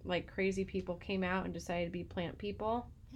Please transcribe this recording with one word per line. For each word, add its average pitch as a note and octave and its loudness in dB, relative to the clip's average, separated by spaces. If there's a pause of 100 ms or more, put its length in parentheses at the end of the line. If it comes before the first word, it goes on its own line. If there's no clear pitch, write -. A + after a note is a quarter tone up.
like, F3 0
crazy F#3+ 4
people F#3 0
came F#3+ 0
out F#3 2
and F3 -2
decided F3 0
to E3+ -2
be F3 -2
plant E3+ -2
people? G#3+ 0 (280)